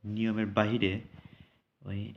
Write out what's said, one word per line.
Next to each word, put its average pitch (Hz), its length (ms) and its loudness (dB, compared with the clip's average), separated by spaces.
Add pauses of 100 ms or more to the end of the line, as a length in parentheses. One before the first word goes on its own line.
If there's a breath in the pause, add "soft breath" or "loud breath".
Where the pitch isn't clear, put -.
নিয়মের 107 420 0
বাহিরে 101 560 2 (800 loud breath)
ওই 101 360 -6